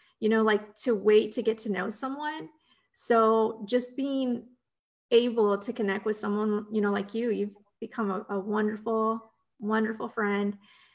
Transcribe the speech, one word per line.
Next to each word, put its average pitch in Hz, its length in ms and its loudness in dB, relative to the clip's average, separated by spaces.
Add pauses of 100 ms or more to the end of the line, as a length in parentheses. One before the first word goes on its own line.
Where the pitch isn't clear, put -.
(200)
you 214 80 0
know, 220 140 4
like, 208 400 0
to 240 120 0
wait 214 380 4
to 233 100 -4
get 220 160 0
to 208 140 -6
know 185 180 -4
someone. 302 580 -8 (440)
So 220 760 2
just 247 280 -2
being 269 480 -2 (640)
able 226 480 4
to 220 140 -8
connect 208 320 -2
with 214 120 -2
someone, 214 540 -2
you 214 100 0
know, 202 120 2
like 202 200 -4
you, 233 180 -2
you've 202 260 -2 (240)
become 214 320 -4
a, 185 180 -6
a 202 80 -2
wonderful, 220 920 -2 (260)
wonderful 220 500 -2
friend. 202 480 -2 (380)